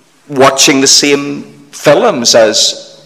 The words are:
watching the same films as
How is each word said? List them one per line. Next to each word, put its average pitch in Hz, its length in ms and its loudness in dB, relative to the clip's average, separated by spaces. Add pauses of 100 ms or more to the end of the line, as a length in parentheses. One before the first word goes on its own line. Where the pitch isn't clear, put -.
(300)
watching 135 500 0
the 135 80 0
same 143 840 -4
films 151 640 0
as - 720 -2